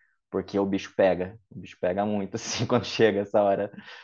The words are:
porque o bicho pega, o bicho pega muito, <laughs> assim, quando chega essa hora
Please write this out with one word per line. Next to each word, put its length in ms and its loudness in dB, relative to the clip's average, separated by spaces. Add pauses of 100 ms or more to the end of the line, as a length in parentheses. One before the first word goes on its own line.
(300)
porque 280 -2
o 80 2
bicho 300 -4
pega, 420 2 (120)
o 80 -16
bicho 220 -16
pega 260 0
muito, 280 -4
<laughs> 20 -6
assim, 300 -6
quando 180 0
chega 360 2
essa 220 2
hora 280 2 (340)